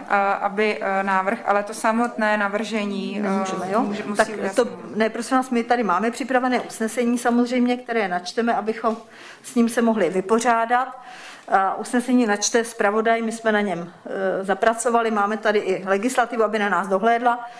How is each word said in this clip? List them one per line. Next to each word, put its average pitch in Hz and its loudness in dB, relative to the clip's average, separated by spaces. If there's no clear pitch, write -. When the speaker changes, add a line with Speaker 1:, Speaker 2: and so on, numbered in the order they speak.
Speaker 1:
eh, 202 2
aby, 202 0
eh, 196 0
návrh, 196 0
ale 202 2
to 214 -8
samotné 226 0
navržení, 202 -2
eh, - -2
Speaker 2:
Nemůžeme, 190 -2
jo? 220 2
Speaker 1:
může, 208 -4
musí 208 -6
Speaker 2:
Tak 214 4
Speaker 1:
udělat 202 -6
Speaker 2:
to, 240 4
Speaker 1:
sněmovna. - -12
Speaker 2:
ne, 214 2
prosím 233 -2
vás, 262 0
my 233 0
tady 240 2
máme 196 0
připravené 247 0
usnesení 240 -2
samozřejmě, 240 2
které 226 -2
načteme, 190 -2
abychom 220 -2
s - -8
ním 233 4
se 240 0
mohli 220 4
vypořádat. 226 0
A 190 2
usnesení 247 2
načte 208 2
zpravodaj, 220 2
my 226 -4
jsme 220 0
na 208 4
něm, 175 -4
eh, 190 -2
zapracovali, 226 2
máme 208 0
tady 214 2
i 185 -2
legislativu, 226 0
aby 208 0
na 202 0
nás 185 0
dohlédla. 233 2